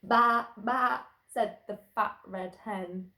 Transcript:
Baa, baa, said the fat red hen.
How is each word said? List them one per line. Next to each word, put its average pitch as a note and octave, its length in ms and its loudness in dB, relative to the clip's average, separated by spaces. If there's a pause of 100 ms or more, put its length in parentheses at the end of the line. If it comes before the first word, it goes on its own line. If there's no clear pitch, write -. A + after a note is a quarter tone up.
Baa, A#3 440 4 (100)
baa, B3 480 0 (220)
said G#3 400 -2
the G#3 120 -8 (160)
fat - 220 0 (100)
red F#3 280 -8 (100)
hen. F#3 520 -6